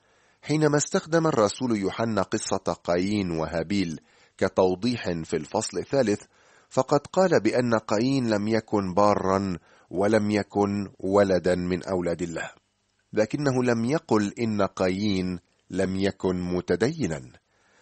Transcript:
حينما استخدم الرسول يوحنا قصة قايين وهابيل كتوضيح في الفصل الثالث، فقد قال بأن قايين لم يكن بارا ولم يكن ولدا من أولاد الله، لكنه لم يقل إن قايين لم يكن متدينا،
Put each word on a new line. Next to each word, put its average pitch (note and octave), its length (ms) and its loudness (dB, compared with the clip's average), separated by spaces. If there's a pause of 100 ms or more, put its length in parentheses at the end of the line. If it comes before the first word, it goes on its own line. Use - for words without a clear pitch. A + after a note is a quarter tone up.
(420)
حينما D3 340 2
استخدم D#3+ 500 0
الرسول A#2+ 500 2
يوحنا G#2 460 -2
قصة F#2 600 -2
قايين F#2 460 0
وهابيل D#2+ 680 -4 (380)
كتوضيح G2 720 0 (140)
في E2+ 120 -4
الفصل F2 420 -4
الثالث، G#2 440 0 (480)
فقد - 300 2 (120)
قال F3 280 4
بأن A#2 340 0
قايين A#2 560 0
لم G#2 180 0
يكن G#2 460 -2
بارا F#2+ 640 2 (320)
ولم G#2 400 2
يكن G2+ 580 0 (100)
ولدا F#2+ 560 4
من F2+ 300 -2
أولاد F2 380 -4
الله، E2 280 -8 (600)
لكنه B2+ 520 0
لم A#2 200 2
يقل A#2 560 0
إن G#2+ 220 0
قايين F#2+ 760 -2 (320)
لم F#2+ 260 -2
يكن F#2+ 440 -2
متدينا، F2+ 920 -2 (500)